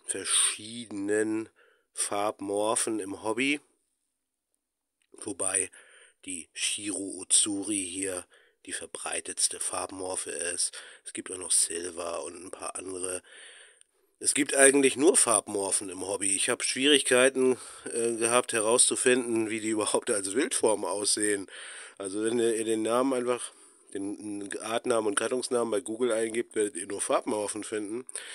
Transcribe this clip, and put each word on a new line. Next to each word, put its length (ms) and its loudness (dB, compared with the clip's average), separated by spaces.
verschiedenen 1400 -2
Farbmorphen 1040 0
im 240 -8
Hobby, 380 0
wobei 580 -4
die 280 -12
Shiro 460 -4
Utsuri 680 0
hier 380 -6
die 60 -14
verbreitetste 880 -4
Farbmorphe 680 -6
ist. 420 -4
Es 80 -18
gibt 180 -10
auch 80 -10
noch 140 -6
Silver 720 -2
und 200 -14
ein 60 -16
paar 240 -10
andere. 480 -8
Es 160 0
gibt 220 0
eigentlich 400 8
nur 200 6
Farbmorphen 720 2
im 180 -8
Hobby. 280 -2
Ich 140 0
hab 160 0
Schwierigkeiten, 960 6
äh, 240 0
gehabt 360 2
herauszufinden, 960 4
wie 100 -4
die 100 -2
überhaupt 400 0
als 240 -4
Wildform 500 2
aussehen. 640 0
Also 260 -4
wenn 140 0
ihr, 180 2
ihr 80 -2
den 180 0
Namen 300 2
einfach, 400 -2
den 560 -8
Artnamen 480 0
und 60 0
Gattungsnamen 560 0
bei 100 2
Google 320 -2
eingibt, 420 -2
werdet 220 0
ihr 100 -10
nur 140 -6
Farbmorphen 640 -2
finden. 400 -6